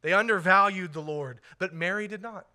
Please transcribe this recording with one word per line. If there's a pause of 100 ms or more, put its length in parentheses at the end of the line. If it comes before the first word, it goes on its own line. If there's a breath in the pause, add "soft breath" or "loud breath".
They
undervalued
the
Lord, (180 loud breath)
but
Mary
did
not.